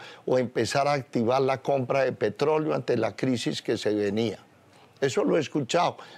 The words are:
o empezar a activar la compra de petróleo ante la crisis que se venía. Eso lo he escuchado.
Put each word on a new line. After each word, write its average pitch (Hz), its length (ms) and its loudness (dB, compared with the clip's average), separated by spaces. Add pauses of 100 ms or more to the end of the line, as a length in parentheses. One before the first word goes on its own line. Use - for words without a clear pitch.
(260)
o 127 140 2
empezar 127 480 0
a 147 60 2
activar 127 500 0
la 131 180 0
compra 135 440 0
de 123 60 0
petróleo 151 640 0
ante 127 240 -2
la 110 180 -2
crisis 131 460 -2
que 120 160 -2
se 104 160 -2
venía. 104 460 0 (600)
Eso 139 240 0
lo 180 140 2
he 160 40 2
escuchado. 151 560 0 (200)